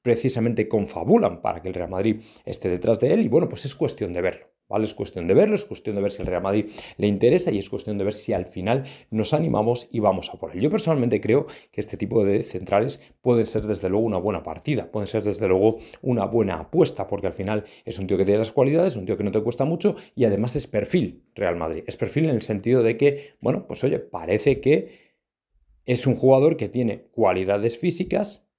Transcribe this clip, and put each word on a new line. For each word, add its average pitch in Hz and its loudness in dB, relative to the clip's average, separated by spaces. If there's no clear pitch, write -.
precisamente 117 0
confabulan 101 2
para 85 -4
que 92 -8
el 92 -8
Real 90 -6
Madrid 104 0
esté - -4
detrás 92 0
de 135 4
él 220 4
y, 220 0
bueno, 165 2
pues - -10
es 135 -8
cuestión 107 -4
de 87 -4
verlo, 90 -4
¿vale? 104 0
Es 107 -6
cuestión - -8
de 92 4
verlo, 208 4
es - -4
cuestión - -8
de 101 -2
ver 101 -2
si - -12
el - -6
Real 90 -2
Madrid 98 0
le 104 2
interesa 123 4
y 104 0
es 98 -8
cuestión 107 -8
de 95 -2
ver 104 -2
si - -6
al 90 -2
final 113 -2
nos 110 0
animamos 120 0
y 120 -4
vamos 95 0
a - -16
por - -10
él. 90 -6
Yo 143 2
personalmente 127 2
creo 143 2
que - -8
este - -8
tipo 104 0
de 98 0
centrales 101 -2
pueden 120 2
ser, 107 -4
desde 98 -2
luego, 107 2
una 101 0
buena 90 -2
partida, 104 -6
pueden 104 -6
ser, 107 -4
desde 101 -2
luego, 101 4
una 120 0
buena 98 0
apuesta, 117 0
porque 98 -6
al 87 -4
final 104 -4
es - -10
un 95 -6
tío 98 2
que 95 4
tiene 101 4
las 110 -2
cualidades, 143 2
un 95 -8
tío 98 -2
que 101 -4
no 101 -2
te 107 0
cuesta 117 -2
mucho 160 -2
y 123 0
además 110 0
es 147 -4
perfil 110 -2
Real 87 -2
Madrid. 80 -6
Es - -10
perfil 139 -2
en 143 0
el 104 -2
sentido 117 2
de 113 2
que, 139 0
bueno, 135 -2
pues - -8
oye, 139 0
parece 95 0
que 160 2
es 123 0
un 127 4
jugador 135 6
que 104 -6
tiene 117 -2
cualidades 101 2
físicas - -4